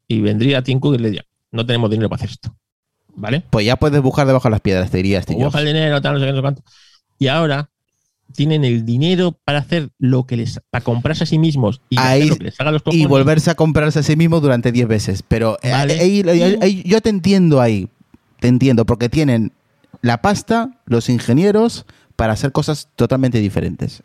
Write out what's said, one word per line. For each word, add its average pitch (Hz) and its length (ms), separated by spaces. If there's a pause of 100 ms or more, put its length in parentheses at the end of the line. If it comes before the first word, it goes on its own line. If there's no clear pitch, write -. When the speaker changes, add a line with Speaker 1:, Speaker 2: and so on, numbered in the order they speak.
Speaker 1:
y 107 120
vendría 117 420
Tim 131 180
Cook 147 160
y - 20
le 117 120
diría, 92 140 (260)
"No 117 160
tenemos 117 240
dinero 107 180
para 110 100
hacer - 120
esto". - 260 (580)
¿Vale? 120 360
Speaker 2:
Pues 104 160
ya 123 100
puedes 147 240
buscar 131 260
debajo 131 220
de 110 40
las 104 100
piedras, 92 280
te - 60
diría 95 260
Steve - 180
Speaker 1:
O 127 40
busca 147 140
Speaker 2:
Jobs. 151 100
Speaker 1:
el 151 60
dinero, 151 260
tal, 139 140
no 143 60
sé 135 40
qué, 135 80
no 135 60
sé 131 40
cuánto. 139 200 (560)
Y - 100
ahora 147 400 (680)
tienen 151 300
el 117 220
dinero 165 580
para 147 140
hacer 151 400
lo 127 280
que 123 120
les, - 220 (100)
para 123 120
comprarse 139 420
a - 20
sí 160 120
mismos 139 520
y 127 80
Speaker 2:
Ahí, 131 240
Speaker 1:
hacer 151 80
lo 156 80
que - 60
les - 160
haga 143 120
los 151 80
Speaker 2:
y - 40
Speaker 1:
cojones. 160 240
Speaker 2:
volverse 143 420
a 165 40
comprarse 156 440
a 147 40
sí 151 140
mismo 165 240
durante 123 320
diez 120 160
veces. 107 340
Pero, 113 400
eh, 127 100
Speaker 1:
Vale. 143 280
Speaker 2:
ahí, 196 260
ahí, 170 120 (200)
Speaker 1:
Y 220 60
Speaker 2:
ahí, 190 220
yo 214 160
te 226 80
entiendo 180 500
ahí. 110 280 (520)
Te 120 80
entiendo, 123 380
porque 120 240
tienen 123 420 (480)
la 120 220
pasta, 226 640
los 117 240
ingenieros, 190 720 (320)
para 110 160
hacer 131 200
cosas 151 440
totalmente 127 440
diferentes. 90 640